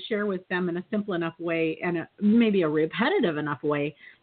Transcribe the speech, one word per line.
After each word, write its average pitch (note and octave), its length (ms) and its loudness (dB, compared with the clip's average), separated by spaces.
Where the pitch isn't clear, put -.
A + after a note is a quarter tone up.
share G#3 180 -2
with F#3 220 -4
them F3+ 200 -2
in E3+ 80 -4
a F3+ 140 -6
simple G#3 240 -2
enough E3 240 -4
way E3 440 -2
and F3 160 -2
a, - 100 -8
maybe G#3 420 4
a D#3 60 2
repetitive E3+ 680 0
enough D3 260 -4
way D3 340 -2